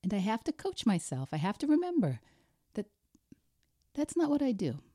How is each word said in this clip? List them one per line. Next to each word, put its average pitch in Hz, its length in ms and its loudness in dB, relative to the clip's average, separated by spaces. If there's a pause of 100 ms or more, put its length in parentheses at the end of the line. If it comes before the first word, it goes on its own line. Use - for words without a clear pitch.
And 190 100 -2
I 208 60 -2
have 220 260 -2
to 302 80 -2
coach - 320 -6
myself. 151 480 0
I 156 40 -4
have 180 220 -2
to 285 100 -2
remember 302 520 2 (540)
that 208 120 -6 (1080)
that's 294 220 -2
not 320 140 2
what 285 120 4
I 269 80 2
do. 156 300 -2 (140)